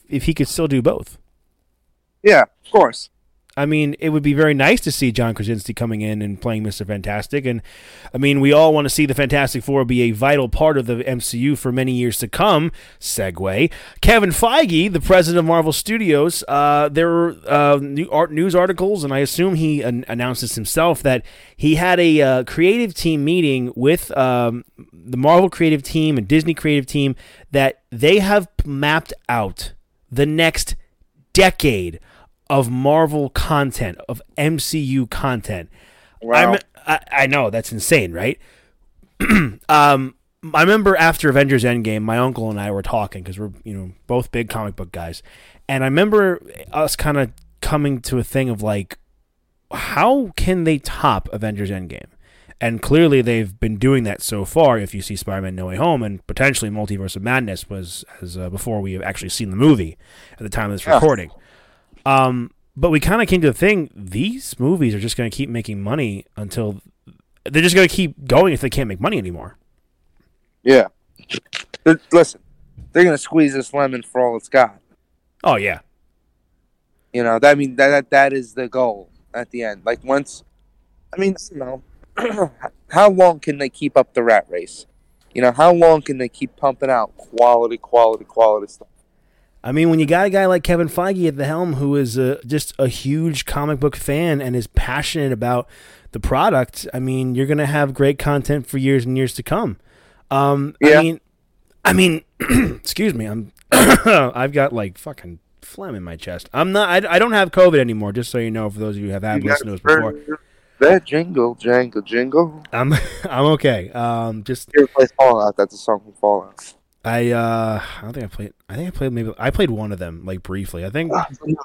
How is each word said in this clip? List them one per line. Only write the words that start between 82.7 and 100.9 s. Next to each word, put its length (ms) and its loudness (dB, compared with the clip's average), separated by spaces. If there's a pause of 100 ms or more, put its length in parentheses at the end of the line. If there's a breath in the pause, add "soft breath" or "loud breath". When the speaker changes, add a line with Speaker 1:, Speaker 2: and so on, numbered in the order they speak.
Speaker 2:
<clears throat> 200 -20
How 180 8
long 300 6
can 180 -6
they 120 -6
keep 280 -2
up 160 4
the 100 0
rat 260 4
race? 360 -10 (480)
You 80 -4
know, 100 4
how 220 6
long 280 6
can 160 -6
they 120 -6
keep 280 -12
pumping 320 -2
out 280 -2
quality, 600 4
quality, 460 2
quality 480 2
stuff? 160 -20 (760)
Speaker 1:
I 80 -6
mean, 180 2
when 100 2
you 60 2
got 200 2
a 40 0
guy 160 2
like 180 2
Kevin 260 0
Feige 380 -2
at 100 -4
the 80 -4
helm 300 -4
who 200 0
is, 240 -2
uh, 260 -2
just 320 -6
a 100 0
huge 580 -4
comic 340 -4
book 160 -2
fan 460 -2
and 140 -4
is 120 -4
passionate 640 -2
about 360 -4 (440 soft breath)
the 80 -10
product, 720 0
I 60 -6
mean, 340 -4
you're 140 -2
gonna 180 0
have 280 -2
great 260 0
content 480 -2
for 100 -6
years 280 0
and 120 -2
years 180 -2
to 80 -10
come. 340 -4 (520)
Um, 540 0
I 60 8
Speaker 2:
Yeah. 120 8